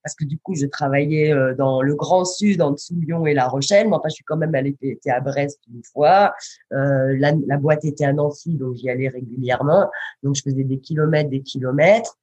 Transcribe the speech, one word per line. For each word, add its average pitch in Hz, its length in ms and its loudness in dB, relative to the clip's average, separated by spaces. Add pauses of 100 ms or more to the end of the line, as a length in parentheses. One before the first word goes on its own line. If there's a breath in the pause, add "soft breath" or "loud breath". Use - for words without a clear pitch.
Parce - 100 -10
que 151 100 -6
du 151 120 -6
coup, - 160 -10
je 143 120 -2
travaillais, 151 640 0
euh, 131 240 2
dans 131 260 0
le 143 140 2
Grand 165 300 2
Sud, 185 360 0
en 143 100 2
dessous 147 220 -6
de 170 120 -2
Lyon 165 200 -2
et 147 80 2
La 127 140 2
Rochelle. 139 400 2
Mais 170 80 2
enfin, 156 140 -2
je 151 60 -8
suis - 100 -20
quand 180 100 -4
même 160 180 -2
allée, 139 280 -2
été 131 280 -6
à 127 120 0
Brest 143 400 -4 (120)
une 120 80 -16
fois. 180 520 4 (400 loud breath)
Euh, 135 440 2
la, 143 140 2 (160)
la 135 80 0
boîte 151 300 0
était 147 180 -4
à 143 80 2
Nancy, 147 440 -2
donc 127 200 -6
j'y 123 140 -6
allais 131 180 -2
régulièrement. 127 840 0 (320 loud breath)
Donc, 139 140 0
je - 60 -6
faisais 135 240 -2
des 131 140 -4
kilomètres, 151 500 0
des 135 120 -4
kilomètres. 147 800 0